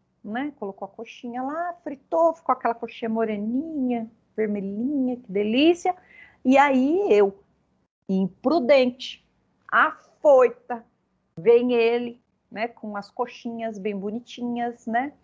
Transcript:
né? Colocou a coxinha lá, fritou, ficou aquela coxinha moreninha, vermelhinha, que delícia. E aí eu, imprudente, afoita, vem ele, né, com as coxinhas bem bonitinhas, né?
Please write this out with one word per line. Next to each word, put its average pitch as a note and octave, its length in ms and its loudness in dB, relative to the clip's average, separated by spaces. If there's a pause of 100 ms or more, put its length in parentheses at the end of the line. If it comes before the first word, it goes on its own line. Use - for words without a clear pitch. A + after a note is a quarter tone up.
(240)
né? B3 360 -8
Colocou G3 280 -10
a - 20 -20
coxinha A#3+ 520 -12
lá, E4 320 -6 (100)
fritou, D#4+ 520 -2
ficou - 180 -2
aquela A#3 220 -2
coxinha A#3 340 -8
moreninha, A3+ 1000 -4 (260)
vermelhinha, A3 840 -2
que B3 140 -18
delícia. C4+ 640 2 (480)
E C4 160 6
aí C#4+ 500 2
eu, G3+ 300 4 (680)
imprudente, B3+ 1200 0 (400)
afoita, B3 1160 2 (540)
vem A#3+ 340 4
ele, A#3+ 480 0 (300)
né, G#3 160 -6
com G#3+ 280 -14
as G3+ 140 -12
coxinhas A#3 680 -8
bem G3+ 180 -6
bonitinhas, A#3+ 880 -8
né? B3 260 -4 (120)